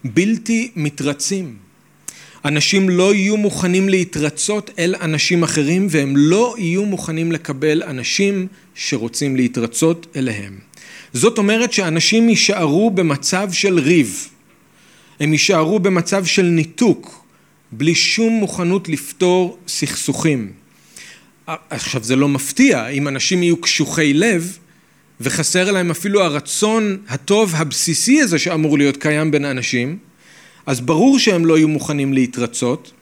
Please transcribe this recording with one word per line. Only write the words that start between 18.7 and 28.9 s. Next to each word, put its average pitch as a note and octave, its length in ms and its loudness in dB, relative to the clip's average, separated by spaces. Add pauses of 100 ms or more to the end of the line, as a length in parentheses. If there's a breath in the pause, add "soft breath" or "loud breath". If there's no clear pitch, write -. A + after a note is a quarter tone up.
לפתור F3+ 680 0 (100)
סכסוכים. C3+ 840 -4 (960 loud breath)
עכשיו, - 580 -8
זה B2+ 120 0
לא C#3+ 120 2
מפתיע, C#3 600 0
אם C#3+ 200 -4
אנשים D#3 340 -2
יהיו E3+ 180 2
קשוחי D3+ 540 0
לב, F#3 440 0 (640 soft breath)
וחסר F3 500 0
להם F3+ 200 0
אפילו G3+ 320 0
הרצון G3+ 760 -2 (100)
הטוב F#3+ 480 0
הבסיסי D#3+ 640 0
הזה F3 180 2
שאמור D#3 400 0
להיות C#3 180 2